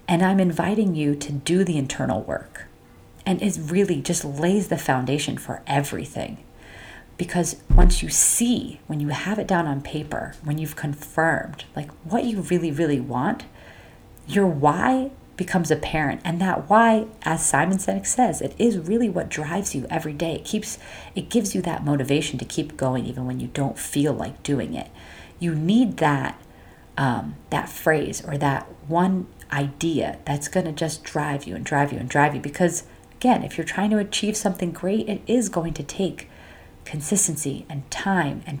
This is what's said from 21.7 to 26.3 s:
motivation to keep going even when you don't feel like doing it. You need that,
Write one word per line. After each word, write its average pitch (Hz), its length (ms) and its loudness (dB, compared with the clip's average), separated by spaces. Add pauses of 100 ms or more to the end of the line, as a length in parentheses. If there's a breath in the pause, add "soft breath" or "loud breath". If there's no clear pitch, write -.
motivation 143 540 0
to 120 60 -8
keep - 300 -6
going 127 300 -2
even 127 200 -6
when 127 140 -6
you 123 80 -6
don't 139 300 -4
feel 143 360 0
like 110 300 -8
doing 120 300 -2
it. - 160 -8 (500 loud breath)
You 170 160 -2
need 190 420 4
that, 143 440 0 (560 loud breath)